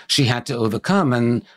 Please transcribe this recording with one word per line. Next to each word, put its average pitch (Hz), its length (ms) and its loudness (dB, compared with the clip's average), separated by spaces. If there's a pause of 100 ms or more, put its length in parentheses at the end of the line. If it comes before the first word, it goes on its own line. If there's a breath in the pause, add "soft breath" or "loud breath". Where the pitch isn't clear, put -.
she 143 160 2
had 120 220 0
to 127 100 -6
overcome 123 580 0
and 120 280 0 (140 soft breath)